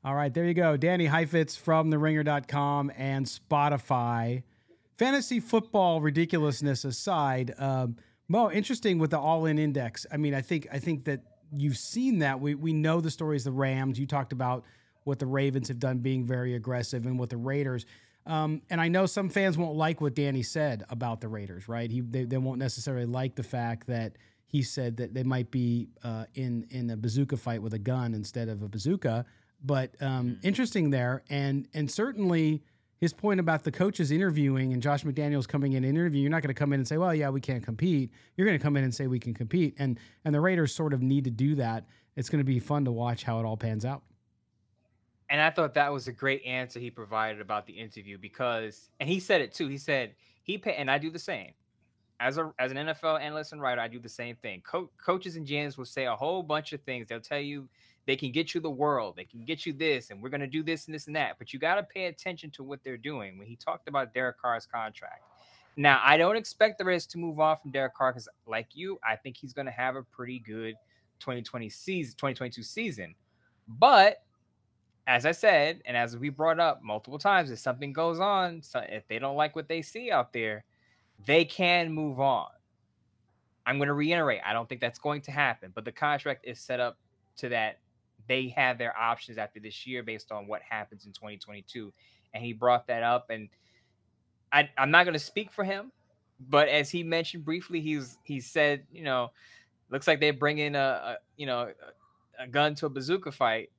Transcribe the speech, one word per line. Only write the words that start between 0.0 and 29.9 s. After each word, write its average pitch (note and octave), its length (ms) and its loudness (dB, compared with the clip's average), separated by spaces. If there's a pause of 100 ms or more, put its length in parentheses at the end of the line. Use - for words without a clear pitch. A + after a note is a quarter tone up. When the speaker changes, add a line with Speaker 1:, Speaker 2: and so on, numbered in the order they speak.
Speaker 1:
All C#3 120 0
right, C#3+ 180 2
there E3+ 120 2
you F3 80 4
go. D#3+ 240 6
Danny E3+ 280 4
Heifetz D#3+ 520 2
from D#3+ 320 4
the D#3 100 4
ringer D#3 240 4
dot C#3+ 240 0
com C#3+ 480 0
and C3+ 300 -2
Spotify. B2 1160 0 (540)
Fantasy B3+ 440 2
football G3 580 4
ridiculousness D3+ 880 2
aside, C3+ 720 0
um, C3 400 0 (320)
Mo, G#3+ 200 6
interesting G3+ 500 2
with D#3+ 120 4
the D#3+ 80 2
all-in D#3 400 4
index. C3+ 520 0
I D#3 60 -6
mean, D3 160 2
I C3+ 80 0
think, D#3 300 -2
I C#3 80 -4
think D3+ 260 -2
that C#3 160 -2 (300)
you've C#3+ 260 0
seen A#3+ 420 0
that. C3+ 200 2
We, C#3+ 160 0
we D#3+ 180 -2
know D#3 280 4
the D#3+ 100 -2
stories, D3+ 320 -2
the C3+ 80 -2
Rams. C3 480 0
You C#3+ 60 -2
talked C3+ 260 -2
about B2+ 320 -2 (400)
what C#3 160 -2
the C#3 60 -2
Ravens C3+ 420 2
have A#2+ 120 -6
done B2+ 180 0
being B2+ 280 0
very B2 300 -2
aggressive B2 500 -2
and B2+ 140 -2
what B2 100 -2
the B2 80 -6
Raiders. C3 480 -2 (400)
Um, D#3 440 -2
and E3+ 100 0
I E3 80 4
know F#3 200 4
some G3 220 -2
fans F#3+ 280 2
won't E3 180 0
like D#3+ 240 2
what C#3+ 160 0
Danny C#3 280 0
said C3 460 -2
about A#2 320 -4
the A#2 60 -8
Raiders, G#2 400 -10
right? A#2 240 -4
He, B2 100 -2
they, B2 220 -4
they B2 140 -2
won't C3 220 -2
necessarily B2 480 -4
like B2+ 280 -2
the B2 80 -6
fact A#2 440 -4
that A2+ 260 -4 (320)
he D3 180 0
said A#2+ 340 -4
that A2 160 -6
they B2+ 100 -4
might B2+ 280 0
be, A#2+ 380 0 (140)
uh, A2+ 220 -6 (100)
in, A#2+ 340 -4
in B2 220 -6
a A2 60 -6
bazooka A#2+ 380 0
fight A2+ 260 -4
with A2 120 -6
a A2 60 -4
gun B2 340 -2
instead A2+ 340 -6
of G#2 160 -6
a G#2 60 -8
bazooka. A#2+ 560 -2 (380)
But, C3+ 380 -2